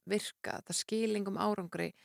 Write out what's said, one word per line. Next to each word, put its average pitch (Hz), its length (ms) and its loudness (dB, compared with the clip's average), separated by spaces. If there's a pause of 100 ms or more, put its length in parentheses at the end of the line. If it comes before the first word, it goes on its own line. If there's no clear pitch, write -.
virka, - 540 -2
þetta - 160 -6
skili 220 440 2
engum 196 200 -2
árangri, 180 540 0 (140)